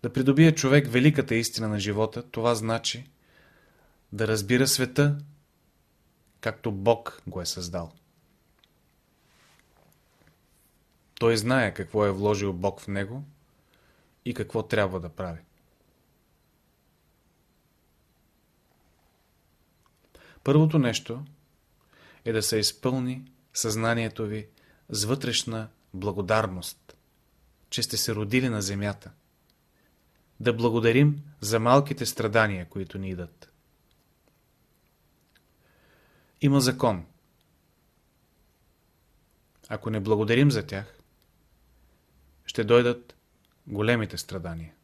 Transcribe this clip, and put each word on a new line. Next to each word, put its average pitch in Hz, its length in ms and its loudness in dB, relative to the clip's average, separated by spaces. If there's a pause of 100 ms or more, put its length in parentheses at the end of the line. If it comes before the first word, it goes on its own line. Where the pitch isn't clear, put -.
Да 123 100 -4
придобие 139 420 6
човек 139 340 4
великата 127 460 4
истина 113 340 -2
на 107 120 -2
живота, 110 500 -4
това 117 240 0
значи 113 560 -6 (1000)
да 107 160 -2
разбира 113 400 2
света, 143 500 2 (1200)
както 113 320 -4
Бог 107 540 0
го 90 140 -10
е 87 60 -8
създал. 87 460 -8 (3250)
Той 117 220 2
знае 110 380 0
какво 104 300 0
е 101 60 2
вложил 101 420 0
Бог 95 280 -4
в - 80 -14
него 104 360 -6 (1000)
и 123 100 -6
какво 110 280 -6
трябва 98 380 -2
да 85 80 -12
прави. 85 320 -10 (4000)
Първото 156 340 4
нещо 123 460 -2 (1000)
е 117 80 -4
да 110 100 0
се 110 160 0
изпълни 127 760 -2 (220)
съзнанието 113 720 -2
ви 107 220 -8 (400)
с 104 160 -4
вътрешна 113 640 -4 (260)
благодарност, 95 1000 -4 (760)
че 120 120 -4
сте 110 140 -6
се 110 180 -2
родили 110 340 0
на 107 140 -2
земята. 101 500 -6 (1300)
Да 117 120 2
благодарим 117 680 4 (180)
за 110 200 0
малките 127 460 2
страдания, 104 600 0
които 98 300 -10
ни 95 120 -8
идат. 87 420 -12 (3000)
Има 139 200 4
закон. 123 460 0 (2500)
Ако 110 220 -8
не 107 100 -4
благодарим 113 500 4
за 110 160 -2
тях, 101 320 -12 (1500)
ще - 180 -4
дойдат 120 520 2 (500)
големите 104 520 -2
страдания. 82 640 -12